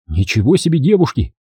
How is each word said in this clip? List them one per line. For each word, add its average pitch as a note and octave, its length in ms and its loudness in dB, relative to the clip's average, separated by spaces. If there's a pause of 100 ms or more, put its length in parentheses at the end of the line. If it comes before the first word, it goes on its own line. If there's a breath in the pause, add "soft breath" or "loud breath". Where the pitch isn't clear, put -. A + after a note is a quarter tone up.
«Ничего G2+ 500 0
себе D#3+ 220 -2
девушки! E3 560 0 (120)